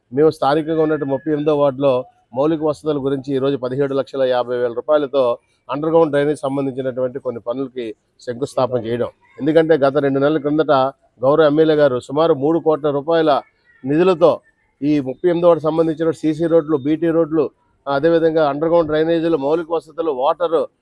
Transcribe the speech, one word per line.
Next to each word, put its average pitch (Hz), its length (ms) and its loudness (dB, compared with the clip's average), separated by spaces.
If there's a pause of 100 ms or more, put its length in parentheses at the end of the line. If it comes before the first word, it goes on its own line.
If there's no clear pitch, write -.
(140)
మేము 151 160 4
స్థానికంగా 156 520 0
ఉన్నట్టు 156 240 -2
ముప్పై 139 260 -4
ఎనిమిదో 147 260 0
వార్డులో 135 480 0 (280)
మౌలిక 151 300 0
వసతుల 151 340 -2
గురించి 139 380 -4
ఈరోజు 135 220 -2
పదిహేడు 135 360 -2
లక్షల 135 280 -4
యాభై 123 360 0
వేల 123 160 -2
రూపాయలతో 131 640 0 (320)
అండర్‌గ్రౌండ్ 156 420 2
డ్రైనేజ్ 143 280 0
సంబంధించినటువంటి 131 800 -4
కొన్ని 117 220 -8
పనులకి 120 540 -8 (260)
శంకుస్థాపన 120 640 -2
చేయడం. 117 220 -4 (320)
ఎందుకంటే 156 340 2
గత 139 240 2
రెండు 139 220 0
నెలల 147 180 2
క్రిందట 147 340 0 (520)
గౌరవ 151 220 4
ఎమ్మెల్యే 156 300 4
గారు 143 240 2
సుమారు 156 340 0
మూడు 147 260 0
కోట్ల 151 300 0
రూపాయల 143 520 0 (440)
నిధులతో 156 540 2 (420)
ఈ 147 180 0
ముప్పై 131 300 -4
ఎనిమిదో 175 180 2
వార్డు 160 160 2
సంబంధించిన 160 480 -2
సీసీ 156 340 -4
రోడ్లు, 156 320 0
బీటీ 156 320 -2
రోడ్లు, 160 400 0 (380)
అదేవిధంగా 160 640 2
అండర్‌గ్రౌండ్ 160 380 0
డ్రైనేజీలు, 160 500 0
మౌలిక 151 340 -2
వసతులు, 160 400 -6
వాటర్ 160 480 -2 (220)